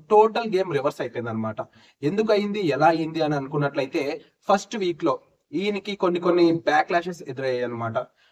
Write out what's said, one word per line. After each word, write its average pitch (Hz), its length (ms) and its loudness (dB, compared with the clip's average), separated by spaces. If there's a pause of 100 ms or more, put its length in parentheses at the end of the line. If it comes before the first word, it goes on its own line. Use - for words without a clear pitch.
(100)
టోటల్ 214 460 4
గేమ్ 185 160 -2
రివర్స్ 143 280 -2
అయిపోయింది 120 300 -8
అనమాట. 110 260 -4 (460)
ఎందుకు 214 300 0
అయింది, 202 340 0
ఎలా 151 200 2
అయింది 160 360 0
అని 147 140 0
అనుకున్నట్లయితే 143 880 -4 (240)
ఫస్ట్ 202 280 0
వీక్ 175 280 -4
లో 143 160 0 (320)
ఈయనకి 196 440 -4
కొన్ని 175 240 0
కొన్ని 175 320 4
బ్యాక్‌లాషెస్ 170 760 0
ఎదురయ్యాయి 127 360 -4
అనమాట. 117 300 -6 (380)